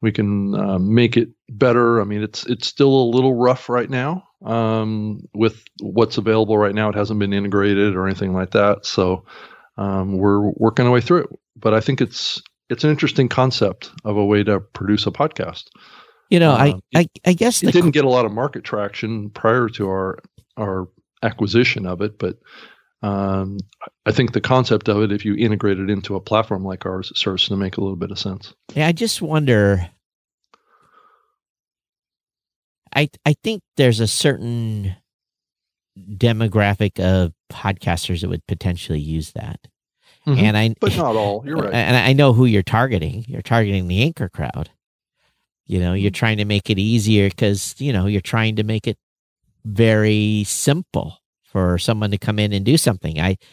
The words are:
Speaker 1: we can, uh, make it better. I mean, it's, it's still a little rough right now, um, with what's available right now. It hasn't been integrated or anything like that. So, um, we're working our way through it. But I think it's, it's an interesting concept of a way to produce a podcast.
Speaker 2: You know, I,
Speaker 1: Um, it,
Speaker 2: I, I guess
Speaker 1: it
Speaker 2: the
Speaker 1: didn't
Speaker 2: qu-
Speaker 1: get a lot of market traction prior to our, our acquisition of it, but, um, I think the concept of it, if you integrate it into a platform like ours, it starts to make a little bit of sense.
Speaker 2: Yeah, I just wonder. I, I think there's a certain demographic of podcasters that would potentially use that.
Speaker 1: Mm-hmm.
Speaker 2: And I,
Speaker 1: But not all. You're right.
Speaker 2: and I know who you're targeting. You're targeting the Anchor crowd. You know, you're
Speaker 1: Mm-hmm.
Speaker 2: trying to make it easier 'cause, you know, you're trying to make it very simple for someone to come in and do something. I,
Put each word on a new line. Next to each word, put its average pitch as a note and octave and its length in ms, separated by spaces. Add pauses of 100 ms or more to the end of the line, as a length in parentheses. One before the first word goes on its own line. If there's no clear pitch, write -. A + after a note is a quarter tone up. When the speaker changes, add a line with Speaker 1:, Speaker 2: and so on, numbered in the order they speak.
Speaker 1:
we A2 100
can, G2+ 420
uh, G2 240
make A2+ 400
it A#2 120 (200)
better. A#2 500
I G#2 40
mean, G#2 180
it's, - 240
it's A#2+ 220
still C#3 260
a C3 220
little C3 180
rough B2 360
right A#2+ 200
now, C#3 320 (240)
um, A2 760 (120)
with A2 300 (180)
what's A2 380
available A2 400
right G2+ 160
now. G#2+ 140
It G#2 60
hasn't G#2 240
been G2+ 140
integrated G2+ 600
or F#2 100
anything F#2+ 280
like F#2 180
that. G2+ 340
So, F#2 400 (520)
um, G2 400
we're G2+ 400
working A2+ 280
our B2 60
way B2 100
through F3 220
it. - 60 (260)
But A2 180
I A2 60
think C3+ 220
it's, - 380 (300)
it's - 140
an D3+ 80
interesting C#3+ 360
concept A#2+ 600 (140)
of G#2 140
a G#2 80
way G#2 180
to G2+ 160
produce G2+ 480
a G2 40
podcast. - 520 (680)
Speaker 2:
You F3 100
know, E3 140
I, C3 180
Speaker 1:
Um, F#2+ 100 (100)
it, - 60 (280)
Speaker 2:
I, - 40
I F#3 40
guess A3+ 300
Speaker 1:
it - 40
Speaker 2:
the - 40
Speaker 1:
didn't F3 220
Speaker 2:
qu- D3 80
Speaker 1:
get C#3 40
a C3+ 40
lot B2+ 160
of G#2 60
market A#2+ 320
traction G#2 680
prior A#2 380
to G#2 180
our, F#2+ 320 (380)
our F#2+ 300 (360)
acquisition A2+ 640
of F2+ 140
it, G#2+ 180
but, F#2 180 (640)
um, G2 540 (500)
I - 40
think B2 220
the G#2+ 80
concept B2 480
of G#2 140
it, G#2 80
if G2+ 120
you G#2 120
integrate G#2+ 420
it G2 140
into G2 240
a F#2+ 40
platform G#2+ 460
like F#2 220
ours, F#2 240
it - 60
starts F#2+ 320
to G2+ 60
make F#2+ 220
a G#2+ 40
little G2 140
bit F2 140
of G2 80
sense. - 380 (180)
Speaker 2:
Yeah, D#3 140
I E3+ 60
just A3 280
wonder. A2 640 (3000)
I, D3 140 (160)
I D3+ 80 (100)
think A3 180 (160)
there's B2 220
a A2+ 80
certain A2 880 (1040)
demographic G#2 1000
of F#2 340 (180)
podcasters F2+ 720
that F#2 80
would E2+ 180
potentially E2+ 520
use D#2 340
that. - 260 (640)
Speaker 1:
Mm-hmm. C3+ 180
Speaker 2:
And G#2+ 140
I, A2 220
Speaker 1:
But - 180
not C3 180
all. G#2 300
You're D3 120
right. G2+ 160
Speaker 2:
and A#2 220
I A#2+ 180
know C#3 200
who B2 120
you're G#2 180
targeting. A2+ 640
You're B2+ 140
targeting G2+ 460
the F#2 140
Anchor C3+ 280
crowd. - 420 (960)
You F#2 120
know, F2 140
you're G2 180
Speaker 1:
Mm-hmm. F#2+ 40
Speaker 2:
trying A2 220
to G#2 80
make G#2 240
it G2+ 100
easier G#2 500
'cause, G2+ 500
you C#3 140
know, F#2 120
you're G2+ 160
trying A2 340
to A2 80
make G#2+ 240
it A2 100 (680)
very G#2+ 800
simple - 720 (240)
for F2+ 340
someone G#2+ 340
to G#2 60
come G#2+ 220
in G#2 140
and G2 120
do C3+ 120
something. D#2+ 420
I, F#2 180 (160)